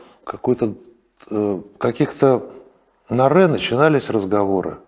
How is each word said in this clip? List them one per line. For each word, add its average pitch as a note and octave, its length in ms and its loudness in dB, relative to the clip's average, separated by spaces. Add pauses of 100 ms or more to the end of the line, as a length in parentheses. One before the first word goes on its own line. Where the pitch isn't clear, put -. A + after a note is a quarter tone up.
(240)
какой-то, A#2 520 -2 (540)
э, G#2 320 -2 (160)
каких-то C3 720 0 (580)
на B2 180 2
"ре" F3 200 6
начинались C#3 600 0
разговоры. G2 680 -2 (100)